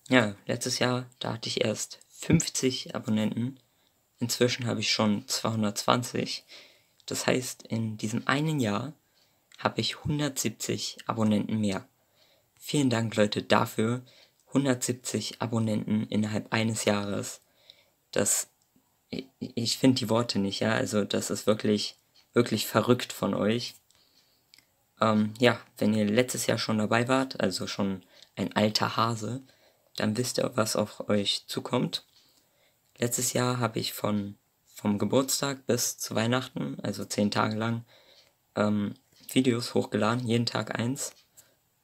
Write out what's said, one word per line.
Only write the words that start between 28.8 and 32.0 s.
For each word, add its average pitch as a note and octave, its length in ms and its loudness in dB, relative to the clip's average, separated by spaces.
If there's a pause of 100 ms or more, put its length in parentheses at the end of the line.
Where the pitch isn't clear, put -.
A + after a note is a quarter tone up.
Hase, A2+ 460 -2 (560)
dann G#2+ 180 0
wisst B2 240 -2
ihr, - 160 0
was A2 220 0
auf - 320 -4
euch G2+ 380 0
zukommt. - 580 -4 (920)